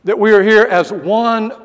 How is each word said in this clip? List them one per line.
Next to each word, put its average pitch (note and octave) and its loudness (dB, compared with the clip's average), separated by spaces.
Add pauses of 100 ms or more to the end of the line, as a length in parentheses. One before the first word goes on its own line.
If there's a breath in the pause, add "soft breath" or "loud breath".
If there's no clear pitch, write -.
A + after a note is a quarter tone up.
That G3+ -4
we G#3+ 2
are G3+ 6
here G#3+ 2
as F3+ -2
one A3 -4 (140)